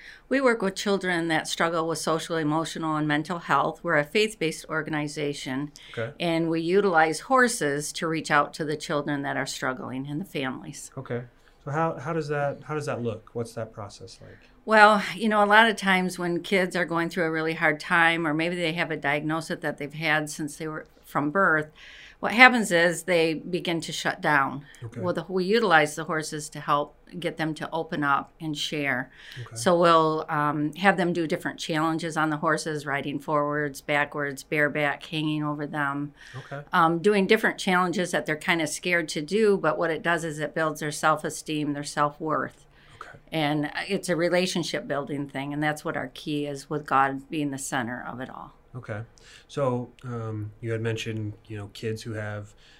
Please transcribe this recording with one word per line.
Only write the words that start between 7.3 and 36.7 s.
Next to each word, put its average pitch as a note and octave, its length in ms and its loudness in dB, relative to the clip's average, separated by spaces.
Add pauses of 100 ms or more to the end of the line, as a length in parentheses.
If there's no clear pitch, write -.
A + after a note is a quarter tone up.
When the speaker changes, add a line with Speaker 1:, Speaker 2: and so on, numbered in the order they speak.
Speaker 1:
to F3 140 -4
reach D#3+ 240 -2
out D3 240 4
to E3 100 -4
the D3 100 -2
children D3 460 -4
that C#3 160 -4
are C3+ 80 -2
struggling C3 640 -6
and D3 120 -6
the F#3+ 60 -6
families. C#3 720 -8
Speaker 2:
Okay. B2 260 -6 (400)
So C#3+ 60 -10
how, D#3+ 300 -2
how E3 140 -6
does D#3 160 -2
that, C#3+ 340 -2
how D#3 100 -8
does D3 140 -4
that A#2+ 160 -4
look? A2 300 -6
What's A#2 200 -8
that A2 180 -8
process - 480 -16
like? G2+ 180 -20 (280)
Speaker 1:
Well, G#3+ 380 8 (120)
you G#3+ 140 0
know, G#3+ 140 6
a - 20 8
lot G#3+ 240 8
of G3+ 60 0
times F#3 420 2
when F3 240 -2
kids F#3 340 0
are F3 100 2
going E3+ 240 0
through E3+ 160 0
a D#3+ 60 0
really D#3+ 220 0
hard D#3+ 260 2
time, E3 460 4
or D3 80 2
maybe E3 220 0
they E3+ 180 -2
have E3+ 160 -2
a D#3 80 -4
diagnosis D3+ 640 -2
that D3 160 -4
they've C#3+ 160 -8
had D3+ 380 0
since D3+ 260 -8
they D#3+ 100 -8
were D#3 200 -10 (180)
from D3+ 240 -2
birth, D#3 380 4 (520)
what - 140 -4
happens A#3 380 8
is E3+ 320 4
they E3 300 4
begin E3 480 -2
to D#3+ 100 -8
shut - 300 -4
down. C#3 420 2 (200)
Speaker 2:
Okay. A#2 180 -10
Speaker 1:
Well, F3 140 0
the, D#3+ 120 -4
we F#3 160 -2
utilize F3+ 520 4
the E3 80 -8
horses D#3 460 -4
to D3+ 100 -12
help D3 360 0 (240)
get D#3+ 180 -4
them D#3 180 -2
to D3+ 180 -8
open D#3+ 300 -4
up C#3 360 0
and D#3 160 -6
share. C#3+ 540 -4 (380)
Speaker 2:
Okay. - 80 -18
Speaker 1:
So F3+ 220 4
we'll, D#3+ 520 6
um, D3 460 0
have F#3 220 4
them F3 160 2
do E3+ 120 0
different D#3 340 -4
challenges D#3+ 560 -2
on D#3 140 2
the D3+ 80 0
horses, D3+ 480 0
riding C#3+ 320 -4
forwards, D3 640 -2
backwards, C#3+ 600 -2
bareback, D3 640 0
hanging D3+ 360 -2
over D3 220 -4
them. C#3+ 480 -4 (240)
Speaker 2:
Okay. C#3 240 -12 (100)